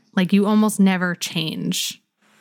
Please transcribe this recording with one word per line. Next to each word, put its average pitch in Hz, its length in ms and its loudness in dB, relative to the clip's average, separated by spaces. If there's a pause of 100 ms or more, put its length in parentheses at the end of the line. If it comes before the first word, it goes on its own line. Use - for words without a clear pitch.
(160)
Like, 185 180 2
you 196 120 4
almost 214 340 0
never 185 360 2
change - 880 -6 (400)